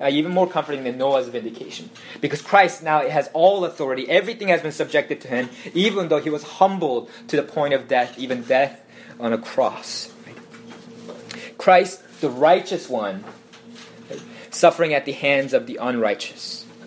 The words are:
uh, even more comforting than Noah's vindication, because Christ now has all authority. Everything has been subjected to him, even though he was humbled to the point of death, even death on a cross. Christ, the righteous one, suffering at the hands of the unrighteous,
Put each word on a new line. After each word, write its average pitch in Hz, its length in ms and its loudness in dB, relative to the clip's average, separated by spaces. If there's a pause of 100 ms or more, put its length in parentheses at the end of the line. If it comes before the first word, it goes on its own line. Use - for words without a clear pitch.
uh, 139 100 2
even 156 220 0
more 180 120 4
comforting 147 380 -4
than 123 140 -4
Noah's 131 320 0
vindication, 113 600 -10 (300)
because 147 220 -4
Christ 190 420 4
now 151 240 2
has 147 240 0
all 185 320 4
authority. 135 460 -4
Everything 196 400 2
has 170 120 4
been 151 120 -6
subjected - 480 -2
to 127 80 -16
him, 123 200 -2 (240)
even 190 360 0
though 151 100 4
he 147 100 -4
was 151 140 -4
humbled 170 640 0 (200)
to 151 80 0
the 139 60 2
point 143 300 -2
of 120 140 -2
death, 123 320 0
even 123 240 -4
death 131 400 0 (380)
on 117 100 -2
a 113 60 2
cross. - 760 -4 (1500)
Christ, 185 460 4 (160)
the 147 100 -2
righteous 165 600 2
one, 104 340 -4 (1300)
suffering 165 440 4
at 139 120 0
the 139 80 -6
hands 139 400 2
of 117 120 2
the 120 120 -10
unrighteous, - 880 -4 (220)